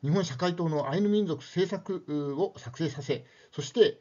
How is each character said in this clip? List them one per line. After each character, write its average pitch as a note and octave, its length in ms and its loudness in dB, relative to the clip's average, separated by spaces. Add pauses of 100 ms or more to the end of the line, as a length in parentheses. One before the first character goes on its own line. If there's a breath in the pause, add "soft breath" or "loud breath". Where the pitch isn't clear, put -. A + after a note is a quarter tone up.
日 C#3 80 0
本 F#3 140 4
社 C3 120 -6
会 F3+ 180 0
党 E3+ 140 0
の D3 200 0
ア C#3 60 -2
イ G3 80 2
ヌ G#3 60 4
民 G#3 180 4
族 D3 160 -4
政 F#3 260 0
策 D3 720 -4
を G3 180 0
作 - 220 -14
成 E3 100 0
さ C3 140 -6
せ、 B2 220 -4 (260 soft breath)
そ D3 120 -8
し - 100 -10
て、 - 280 4